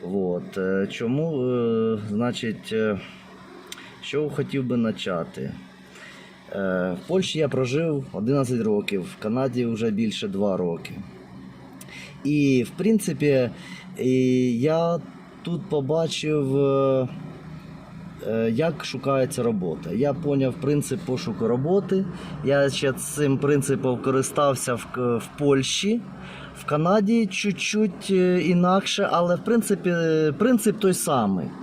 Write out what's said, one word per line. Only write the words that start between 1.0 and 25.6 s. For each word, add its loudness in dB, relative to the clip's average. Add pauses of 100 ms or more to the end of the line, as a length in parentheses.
е, 0 (100)
значить, -4
е, 0 (1000)
що -2
хотів -2
би 0
почати? -2 (1080)
Е, -2
в -20
Польщі 0
я 2
прожив 0
одинадцять 0
років, 0
в -12
Канаді 0
вже 0
більше -2
два 0
роки. -2 (1300)
І, 4
в -12
принципі, 2 (480)
і 2 (480)
я 2 (440)
тут -4
побачив, 0
е, 4 (1200)
е, 2
як 0
шукається 0
робота. -2
Я 2
поняв 0
принцип 0
пошуку -2
роботи. 2 (380)
Я 4
ще 0
цим 0
принципом 2
користався 2
в -6
К-, -2
в -6 (100)
Польщі. 2 (580)